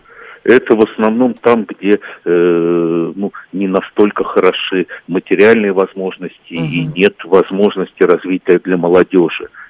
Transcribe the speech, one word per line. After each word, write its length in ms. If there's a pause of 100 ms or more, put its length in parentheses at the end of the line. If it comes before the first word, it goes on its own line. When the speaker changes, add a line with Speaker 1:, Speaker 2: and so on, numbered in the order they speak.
(460)
Speaker 1:
Это 300
в 60
основном 540
там, 300
где, 340 (260)
э, 920
ну, 160 (220)
не 140
настолько 560
хороши 640 (200)
материальные 640
возможности 800
Speaker 2:
Мгм. 120
Speaker 1:
и 340
нет 240
возможности 800
развития 560
для 180
молодёжи. 680 (220)